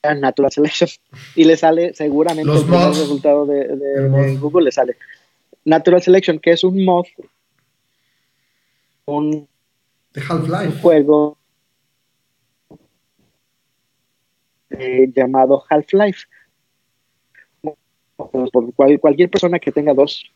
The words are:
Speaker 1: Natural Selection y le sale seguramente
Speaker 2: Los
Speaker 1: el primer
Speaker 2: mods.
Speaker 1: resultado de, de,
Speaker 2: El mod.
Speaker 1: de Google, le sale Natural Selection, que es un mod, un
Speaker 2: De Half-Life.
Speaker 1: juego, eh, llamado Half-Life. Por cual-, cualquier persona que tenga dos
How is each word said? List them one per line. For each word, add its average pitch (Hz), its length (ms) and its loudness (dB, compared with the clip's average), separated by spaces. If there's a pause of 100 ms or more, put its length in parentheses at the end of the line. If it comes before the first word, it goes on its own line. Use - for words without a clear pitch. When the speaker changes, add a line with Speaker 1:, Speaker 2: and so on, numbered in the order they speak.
Speaker 1:
Natural 139 480 -2
Selection 151 380 -2 (480)
y 165 80 4
le 160 120 6
sale 165 380 0
seguramente 156 520 -2
Speaker 2:
Los 147 160 2
Speaker 1:
el 143 40 -2
primer 175 220 2
Speaker 2:
mods. 156 100 -2
Speaker 1:
resultado 147 480 0
de, 143 300 -4
de, 139 180 -6
Speaker 2:
El 135 160 0
mod. 139 140 2
Speaker 1:
de 135 140 -2
Google, 147 260 0
le 131 80 0
sale 123 240 -4 (680)
Natural 165 380 2
Selection, 185 380 2
que 170 120 2
es 170 120 0
un 185 200 0
mod, 175 220 0 (2000)
un 147 420 -6 (680)
Speaker 2:
De 143 160 -12
Half-Life. 170 520 -4
Speaker 1:
juego, 151 580 2 (3250)
eh, 131 440 0
llamado 131 540 2
Half-Life. 190 560 -2 (1900)
Por 123 580 -4
cual-, 143 260 4
cualquier 156 300 2
persona 175 280 -2
que - 140 -6
tenga 147 220 0
dos - 420 -2